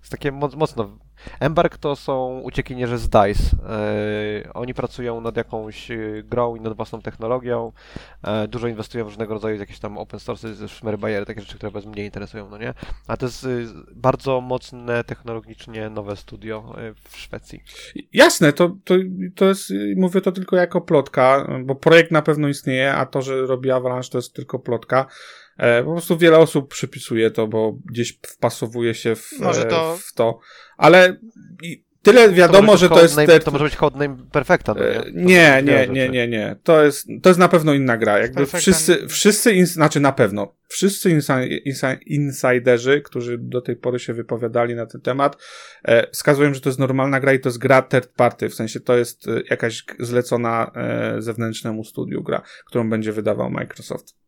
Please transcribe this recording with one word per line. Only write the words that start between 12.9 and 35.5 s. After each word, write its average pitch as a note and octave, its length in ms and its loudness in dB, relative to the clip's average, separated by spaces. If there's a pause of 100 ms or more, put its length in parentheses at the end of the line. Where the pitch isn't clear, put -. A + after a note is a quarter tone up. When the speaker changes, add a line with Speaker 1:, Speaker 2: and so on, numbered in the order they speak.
Speaker 1:
A A2+ 100 -8
to B2+ 100 -8
jest, A#2+ 180 -12
e, C3 40 -8 (460)
bardzo B2+ 460 -4
mocne A#2+ 640 -8
technologicznie A2 880 -14
nowe G#2 260 -10
studio, A2 640 -16
e, A2 160 -16 (160)
w - 80 -20
Szwecji. - 440 -18 (500)
Speaker 2:
Jasne, F#3+ 400 4
to, F3 320 0
to, F#3 100 0 (400)
to G3 100 0
jest, G3 280 -2 (240)
mówię F#3 240 0
to F#3 120 -2
tylko F#3 240 -4
jako F3+ 240 0
plotka, C#3 680 2 (160)
bo C3+ 100 -4
projekt E3 360 4
na D#3 120 2
pewno D3 260 0
istnieje, C#3 460 -2
a C#3 120 -2
to, C3+ 160 -6
że C3 240 -4
robi C3 240 -2
Avalanche, B2+ 400 -2
to B2+ 80 -4
jest - 160 -10
tylko B2+ 240 -10
plotka. B2+ 480 -2 (500)
E, A#2+ 280 2
po D3+ 80 -6
prostu E3+ 260 -2
wiele D#3+ 200 8
osób D3+ 320 4
przypisuje A2+ 600 -4
to, A2 160 -2
bo A2 380 -4
gdzieś A2+ 420 -8
wpasowuje A#2 680 -4
się A2+ 220 -4
w, - 240 -18
Speaker 3:
Może F3 260 -2
Speaker 2:
e, - 40 -4
Speaker 3:
to E3 260 -2
Speaker 2:
w - 160 -18
to. A#2 260 -2 (380)
Ale F3+ 400 6 (460)
i E3+ 220 -14 (180)
tyle A3+ 260 10
Speaker 1:
To F#3+ 60 6
Speaker 2:
wiadomo, F3+ 320 8
Speaker 1:
może G3+ 140 8
Speaker 2:
że F3+ 80 6
Speaker 1:
być E3 100 6
Speaker 2:
to E3+ 40 10
jest D#3+ 120 6
Speaker 1:
codename, D#3 240 8
Speaker 2:
ter-, D3+ 60 2
Speaker 1:
to D#3 60 -2
może D3 140 -2
być D3 120 -4
codename C#3 400 -2 (160)
Perfecta, D3 420 0
no G2+ 60 -6
nie? - 80 0
Speaker 2:
e, A#2 140 -4
Speaker 1:
To - 120 -10
Speaker 2:
nie, E3+ 460 6